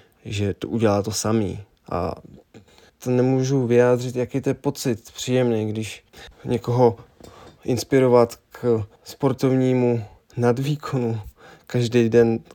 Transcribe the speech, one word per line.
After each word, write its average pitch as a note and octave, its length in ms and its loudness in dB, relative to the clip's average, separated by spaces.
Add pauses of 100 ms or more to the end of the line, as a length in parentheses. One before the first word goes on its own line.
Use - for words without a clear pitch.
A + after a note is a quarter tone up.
(260)
že G#2 280 -4
to - 140 -10
udělá G#2 340 0
to G#2 100 -6
samý. G#2 480 -4 (320)
A E2+ 240 -6 (880)
to B2+ 60 -4
nemůžu C3 580 0
vyjádřit, A#2+ 480 2
jaký B2+ 260 -4
to C#3 80 -4
je C3 40 0
pocit C3 580 -6
příjemný, A#2+ 580 -2
když G#2+ 340 -8 (420)
někoho A#2+ 520 2 (680)
inspirovat B2 720 2 (160)
k A2+ 340 -2 (180)
sportovnímu B2+ 1040 0 (320)
nadvýkonu, A#2+ 840 -2 (480)
každý A#2+ 420 0
den A2+ 300 4 (160)